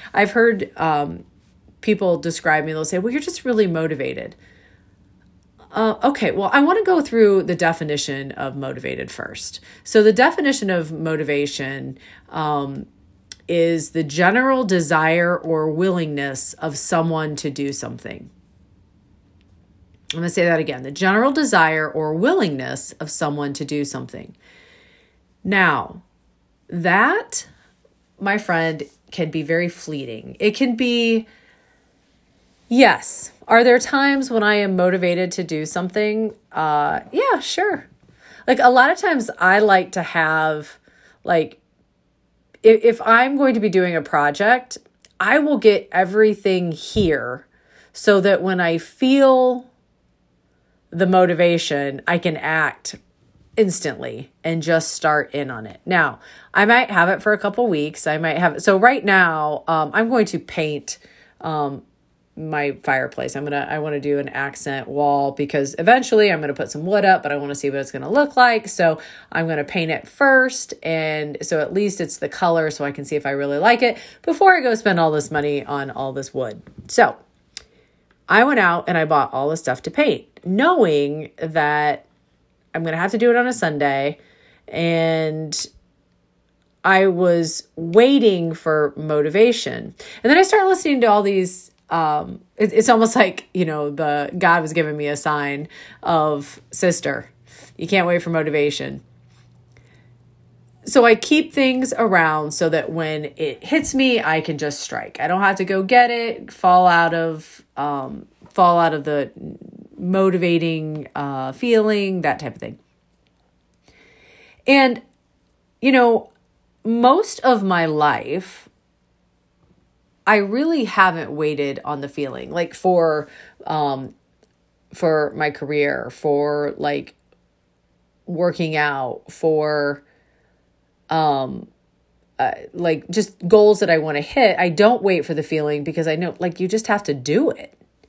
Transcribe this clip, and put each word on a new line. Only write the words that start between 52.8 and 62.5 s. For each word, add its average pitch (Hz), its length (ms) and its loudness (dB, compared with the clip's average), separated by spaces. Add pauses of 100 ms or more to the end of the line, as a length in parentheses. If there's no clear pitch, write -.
instantly 139 760 -4 (120)
and 165 180 -4
just 165 300 0
start 151 420 -2
in 139 160 -6
on 113 160 -12
it. - 200 -20
Now, 160 340 0 (340)
I 202 120 4
might 240 260 4
have 175 180 2
it 190 140 -2
for 214 100 2
a 208 40 0
couple 208 300 -2
weeks. 156 380 -4
I 156 120 -2
might 156 200 -4
have 170 180 0
it. - 80 -8
So 196 140 4
right 240 260 4
now, 165 640 2
um, 156 260 0
I'm 226 160 0
going 233 180 2
to 175 120 -6
paint, 151 600 -6 (420)
um, 147 420 -6 (540)
my 147 460 -4